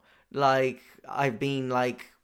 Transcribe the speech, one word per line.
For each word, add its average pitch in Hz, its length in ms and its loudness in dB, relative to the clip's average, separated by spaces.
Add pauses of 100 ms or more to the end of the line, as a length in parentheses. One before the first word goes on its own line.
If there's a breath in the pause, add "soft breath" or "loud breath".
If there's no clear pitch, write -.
(320 soft breath)
Like, 135 500 2 (260)
I've 135 320 -2
been, 135 300 -2
like, 127 420 -2 (120)